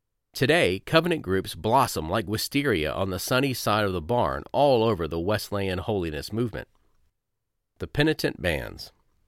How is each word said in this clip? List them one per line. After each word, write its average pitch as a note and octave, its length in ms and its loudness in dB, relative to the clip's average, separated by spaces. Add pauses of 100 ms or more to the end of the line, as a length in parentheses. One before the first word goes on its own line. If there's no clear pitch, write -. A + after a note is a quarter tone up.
(320)
Today, B2+ 520 2
covenant E3 380 2
groups F#2 320 -2
blossom G#2 560 2
like F#2+ 180 -2
wisteria G#2 640 0
on F#2+ 160 -2
the F#2 100 -2
sunny C3 360 0
side G#2+ 300 0
of F#2+ 100 0
the F2 80 -2
barn D#2 500 0
all B2+ 320 4
over F2 240 2
the E2 100 -4
Wesleyan G2 600 -2
holiness E2+ 520 -4
movement. G#2+ 380 -4 (1120)
The F2 80 -10
Penitent D#3 540 0
Bands. B1+ 520 -4 (360)